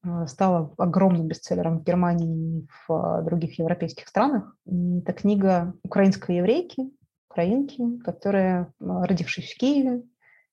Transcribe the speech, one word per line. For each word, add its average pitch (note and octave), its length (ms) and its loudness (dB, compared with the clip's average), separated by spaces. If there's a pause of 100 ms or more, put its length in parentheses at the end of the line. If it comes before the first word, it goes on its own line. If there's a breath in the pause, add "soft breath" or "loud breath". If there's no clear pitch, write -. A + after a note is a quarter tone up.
а, E3+ 220 -4
стала E3+ 540 0
огромным F3 480 2
бестселлером E3 540 -2
в - 20 -18
Германии E3 760 0
и D#3+ 60 -16 (200)
в, E3 60 0
а, E3 280 0
других E3+ 380 -2
европейских E3 480 -4
странах. A#3+ 480 0 (100)
И F3 360 0
эта F#3+ 120 -4
книга F#3+ 720 2
украинской F#3+ 540 2
еврейки, C4 520 0 (400)
украинки, A#3+ 720 -2
которая, F#3 760 0
а, F3+ 260 -2
родившись - 480 -2
в - 60 -20
Киеве, C4 420 2 (520 soft breath)